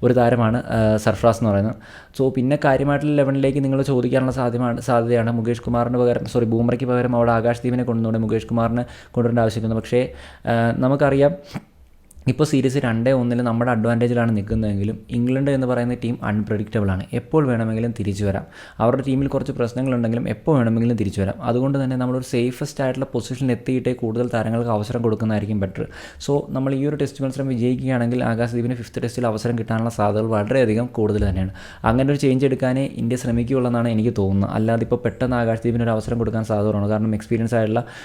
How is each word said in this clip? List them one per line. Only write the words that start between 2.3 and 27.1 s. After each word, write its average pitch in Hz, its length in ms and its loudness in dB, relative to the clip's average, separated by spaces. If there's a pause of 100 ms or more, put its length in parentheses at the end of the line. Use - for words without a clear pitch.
പിന്നെ 131 300 2
കാര്യമായിട്ടുള്ള 143 500 2
ലെവനിലേക്ക് 139 500 2
നിങ്ങൾ 135 180 2
ചോദിക്കാനുള്ള 131 500 2
സാധ്യമാണ്, 120 480 -2
സാധ്യതയാണ് 117 500 2
മുകേഷ് 117 300 -2
കുമാറിന് 120 380 0
പകരം, 120 280 2
സോറി, 120 180 0
ബൂമ്രയ്ക്ക് 117 400 2
പകരം 123 320 0
അവിടെ 117 160 4
ആകാശ് 117 320 0
ദീപിനെ 123 200 0
കൊണ്ടുവന്നുകൊണ്ട് 113 340 0
മുകേഷ് 110 280 -2
കുമാറിനെ 117 380 0 (260)
കൊണ്ടുവരേണ്ട 120 280 2
ആവശ്യമില്ല. 113 360 0
പക്ഷേ, 123 380 0 (260)
ആ, 117 400 0
നമുക്കറിയാം 139 520 4 (1000)
ഇപ്പോൾ 127 160 2
സീരീസ് 135 340 2
രണ്ടേ 120 340 2
ഒന്നിൽ 120 300 2
നമ്മുടെ 120 280 0
അഡ്വാൻറ്റേജിലാണ് 117 680 2
നിൽക്കുന്നതെങ്കിലും 104 600 -2 (120)
ഇംഗ്ലണ്ട് 127 400 0
എന്ന് 131 160 0
പറയുന്ന 123 280 0
ടീം 120 280 -4
അൺപ്രഡിക്റ്റബിൾ 107 680 0
ആണ്. 92 220 -2
എപ്പോൾ 143 340 0
വേണമെങ്കിലും 113 520 -2
തിരിച്ചു 101 260 -2
വരാം. 98 220 -2 (320)
അവരുടെ 123 300 2
ടീമിൽ 139 180 0
കുറച്ച് 135 260 -4
പ്രശ്നങ്ങളുണ്ടെങ്കിലും 120 760 -2
എപ്പോൾ 117 280 0
വേണമെങ്കിലും 113 400 2
തിരിച്ചു 101 240 -2
വരാം. 98 220 0
അതുകൊണ്ട് 131 420 0
തന്നെ 127 120 -2
നമ്മളൊരു 127 280 -2
സേഫസ്റ്റ് 127 600 -4
ആയിട്ടുള്ള 131 280 -2
പൊസിഷനിൽ 127 400 -2
എത്തിയിട്ടേ 127 400 -2
കൂടുതൽ 120 420 -2
താരങ്ങൾക്ക് 117 360 0
അവസരം 107 320 -2
കൊടുക്കുന്നതായിരിക്കും 107 580 0
ബെറ്റർ. 95 260 -4 (420)
So, 143 200 2
നമ്മൾ 135 260 -2
ഈ 135 120 -2
ഒരു 151 100 -2
ടെസ്റ്റ് 139 280 -4